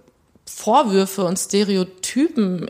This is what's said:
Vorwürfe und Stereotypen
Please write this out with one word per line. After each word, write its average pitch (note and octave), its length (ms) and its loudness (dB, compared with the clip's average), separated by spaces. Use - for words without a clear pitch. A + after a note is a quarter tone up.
Vorwürfe G3 800 0
und F3+ 140 -2
Stereotypen G3+ 1300 -2